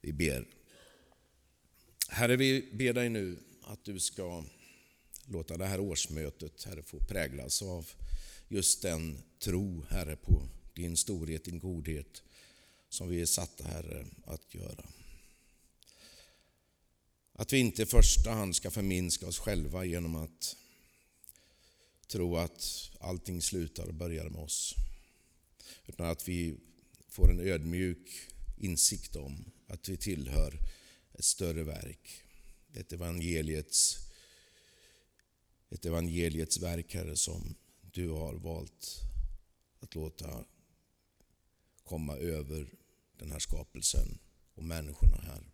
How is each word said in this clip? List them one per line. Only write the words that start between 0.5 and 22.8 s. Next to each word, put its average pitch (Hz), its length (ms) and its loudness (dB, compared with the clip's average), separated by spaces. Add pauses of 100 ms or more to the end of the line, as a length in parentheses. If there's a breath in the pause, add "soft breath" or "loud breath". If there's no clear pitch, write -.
Herre, 120 260 4
vi 135 380 4
ber 120 200 2
dig 120 160 2
nu 98 300 -2 (240)
att - 220 -14
du 101 140 -8
ska 87 440 -4 (840 loud breath)
låta 82 320 -6
det 92 80 -2
här 95 140 0
årsmötet, 78 840 -4
Herre, 78 200 -12
få - 160 -12
präglas 69 640 0
av 90 280 -6 (580 loud breath)
just - 340 4
den 80 360 0 (220)
tro, 90 500 0
Herre, 78 260 0
på 69 340 4 (240)
din 85 240 -2
storhet, 80 460 -2
din 85 160 -8
godhet 80 640 -6 (680 loud breath)
som 92 200 -6
vi 87 120 0
är 87 40 0
satta, - 380 -2
Herre, 80 420 -8 (200)
att - 300 -12
göra. - 300 -12 (2500 loud breath)
Att - 200 -2
vi 139 40 8
inte 117 260 6
i - 20 4
första - 460 10
hand 101 240 0
ska - 160 0
förminska 92 560 0
oss 87 120 -4
själva 90 460 -2
genom 85 300 -2
att - 400 -6 (1500 loud breath)
tro 87 300 0
att - 600 -4